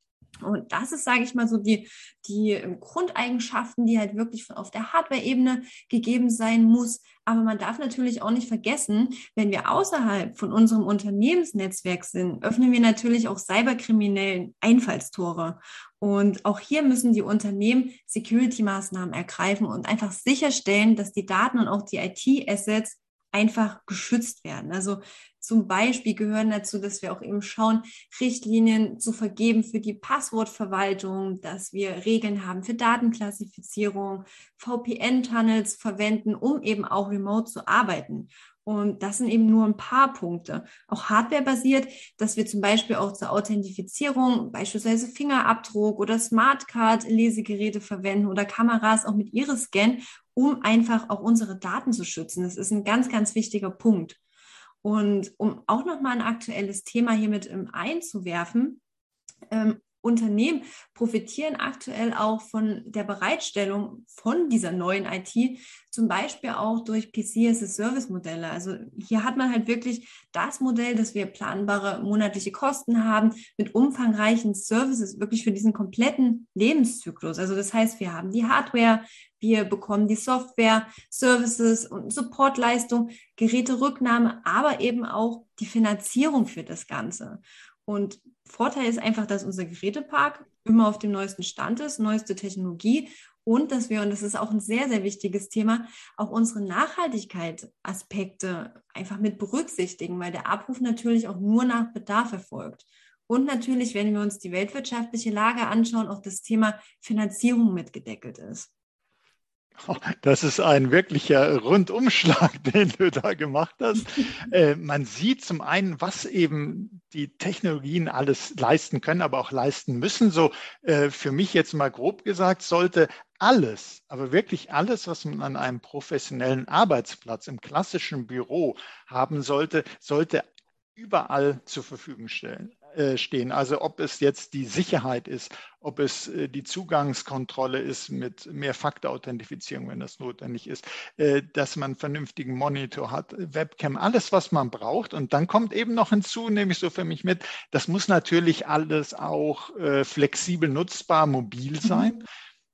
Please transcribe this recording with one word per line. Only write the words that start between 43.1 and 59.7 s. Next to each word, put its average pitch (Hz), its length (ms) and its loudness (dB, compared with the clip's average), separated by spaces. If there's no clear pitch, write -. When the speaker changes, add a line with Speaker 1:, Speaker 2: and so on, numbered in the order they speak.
Speaker 1:
zur 202 200 -8
Authentifizierung 214 1200 0
beispielsweise 226 540 -2
Fingerabdruck 226 920 0
oder 220 200 0
Smartcard-Lesegeräte 220 1600 2
verwenden 202 460 -2
oder 196 180 0
Kameras 220 600 2
auch 214 100 -2
mit 208 180 -2
Iris-Scan, 240 640 2
um 254 280 2
einfach 226 480 2
auch 202 100 -4
unsere 202 400 2
Daten 190 320 -4
zu 196 140 -2
schützen. 165 380 -6
Das 180 120 -6
ist 196 160 -4
ein 208 140 0
ganz, 247 240 2
ganz 214 260 0
wichtiger 202 360 -2
Punkt. 190 460 0
Und 208 560 0
um - 300 -2
auch 240 180 0
nochmal 269 280 -4
ein 240 80 -2
aktuelles 220 640 -6
Thema 240 300 0
hier 214 160 2
mit, 208 200 -4
ähm, 190 220 -8
einzuwerfen, 208 1080 -4
ähm, 220 280 0